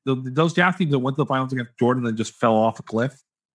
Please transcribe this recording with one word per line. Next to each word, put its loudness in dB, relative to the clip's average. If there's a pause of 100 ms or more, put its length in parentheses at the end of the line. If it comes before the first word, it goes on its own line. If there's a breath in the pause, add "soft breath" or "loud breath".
the, 0
those 0
Jazz 2
teams -2
that 2
went -2
to 0
the 0
finals -2
against -8
Jordan 2
and -2
just -6
fell 2
off 2
a -16
cliff -4 (320)